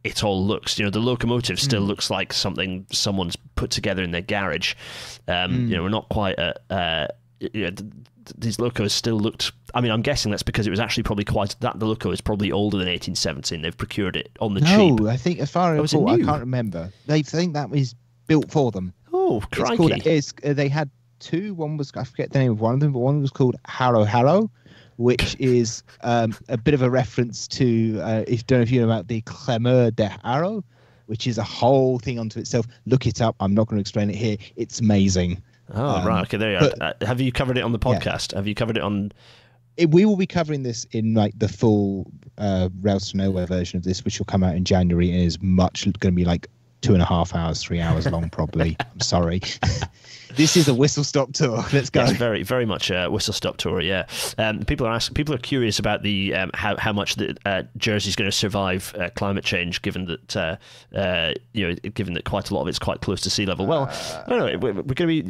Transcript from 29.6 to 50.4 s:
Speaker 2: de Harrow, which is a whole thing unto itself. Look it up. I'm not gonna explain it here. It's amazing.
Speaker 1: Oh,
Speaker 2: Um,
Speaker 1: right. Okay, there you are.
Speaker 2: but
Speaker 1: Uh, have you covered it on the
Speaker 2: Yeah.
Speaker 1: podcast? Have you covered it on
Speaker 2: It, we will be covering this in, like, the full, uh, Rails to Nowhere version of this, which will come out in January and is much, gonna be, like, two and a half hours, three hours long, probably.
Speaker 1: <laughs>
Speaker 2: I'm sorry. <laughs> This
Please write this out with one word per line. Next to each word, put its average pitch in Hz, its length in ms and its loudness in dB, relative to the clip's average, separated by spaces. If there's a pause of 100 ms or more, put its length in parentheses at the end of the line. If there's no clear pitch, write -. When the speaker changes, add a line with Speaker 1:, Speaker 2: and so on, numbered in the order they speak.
Speaker 2:
de 107 140 0 (160)
Harrow, 175 400 -2 (420)
which 110 200 -6
is 113 120 -2
a 107 40 -2
whole 127 560 4
thing 120 200 -6
unto 113 200 -6
itself. 113 280 -2 (200)
Look 127 200 2
it 107 140 0
up. 113 200 2
I'm 98 140 2
not 110 140 4
gonna 107 120 0
explain 104 300 -2
it 95 60 -6
here. 107 200 0 (200)
It's - 240 -6
amazing. 95 640 4 (300)
Speaker 1:
Oh, 117 240 0
Speaker 2:
Um, 92 100 0
Speaker 1:
right. 92 160 2
Okay, 107 140 -4
there 107 160 0
you 95 60 0
are. - 200 6
Speaker 2:
but - 240 -4
Speaker 1:
Uh, 90 40 -2
have 123 140 -2
you 131 120 0
covered 127 260 0
it 123 40 0
on 117 100 0
the 113 120 0
Speaker 2:
Yeah. 117 140 2
Speaker 1:
podcast? - 360 -4
Have 98 120 -2
you 104 80 -2
covered 113 220 -2
it 87 60 -2
on 101 280 -2 (640)
Speaker 2:
It, 165 140 4
we 175 140 8
will 208 120 4
be 185 100 2
covering 151 360 -2
this 117 300 -4
in, 110 220 2
like, 104 240 4
the 104 100 0
full, 101 640 2 (280)
uh, 95 300 0 (140)
Rails 98 300 2
to 98 40 -2
Nowhere 95 300 0
version 90 320 -2
of 87 60 -6
this, 92 200 -2
which 107 140 -4
will 104 80 -4
come 95 180 2
out 90 100 2
in 90 100 0
January 90 460 4
and 90 120 2
is 85 180 0
much, 92 480 2 (120)
gonna 95 140 4
be, 90 100 2
like, 85 240 0 (340)
two - 100 4
and 92 100 8
a - 40 4
half 85 280 0
hours, 82 280 -2
three 85 180 -4
hours 82 300 0
long, 82 200 -2
probably. 82 480 -2
Speaker 1:
<laughs> - 20 -8
Speaker 2:
I'm - 200 -8
sorry. 87 400 0 (220)
<laughs> - 180 2 (560)
This 151 200 6